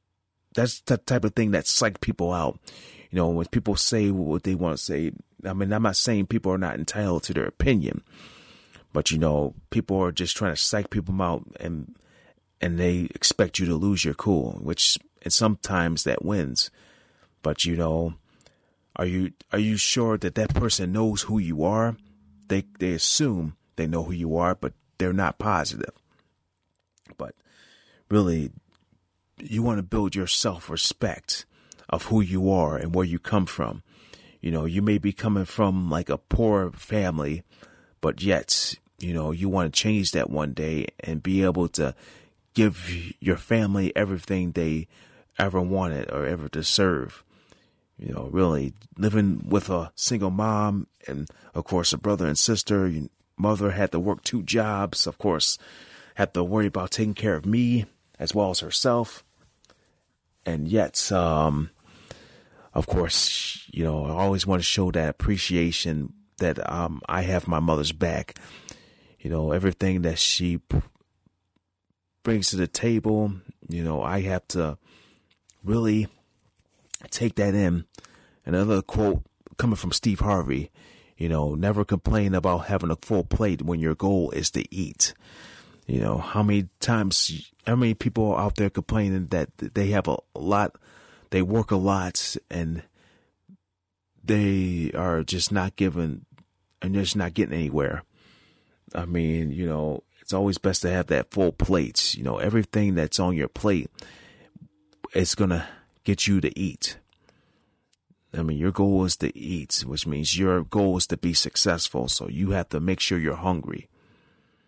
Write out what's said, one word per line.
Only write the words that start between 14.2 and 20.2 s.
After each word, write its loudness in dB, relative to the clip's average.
which, 2
and -2
sometimes 2
that -2
wins. 0
But, 0
you 0
know, 0
are -2
you, 0
are 2
you 2
sure 0
that -4